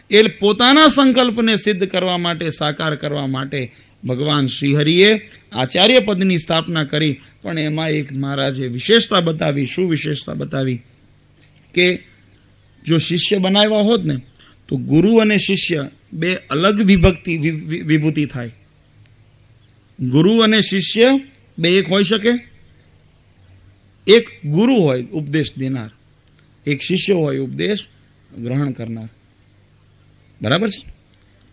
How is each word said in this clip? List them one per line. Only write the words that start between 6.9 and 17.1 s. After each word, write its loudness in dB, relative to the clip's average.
પણ -8
એમાં -4
એક -4
મહારાજે -4
વિશેષતા 2
બતાવી. -2
શું -2
વિશેષતા -6
બતાવી? -6
કે 0
જો 2
શિષ્ય -2
બનાવ્યા 2
હોત 2
ને, -2
તો -4
ગુરુ 2
અને 4
શિષ્ય -2
બે -4
અલગ 2
વિભક્તિ, 4